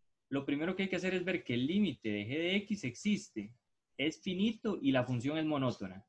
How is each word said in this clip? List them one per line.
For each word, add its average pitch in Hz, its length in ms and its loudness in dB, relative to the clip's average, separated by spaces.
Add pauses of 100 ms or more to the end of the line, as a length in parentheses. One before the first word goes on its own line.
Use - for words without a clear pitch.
(300)
Lo 139 160 -2
primero 156 300 0
que 196 80 0
hay 190 60 0
que 190 60 -2
hacer 185 180 0
es 180 120 0
ver 180 180 -2
que 123 120 -2
el 123 100 2
límite 175 440 2
de 104 160 0
g 110 40 -6
de 170 280 0
x 202 260 -4
existe, 120 680 -2 (440)
es 151 240 -2
finito 202 600 0
y 135 100 4
la 127 120 6
función 127 340 0
es 160 80 0
monótona. 117 640 -2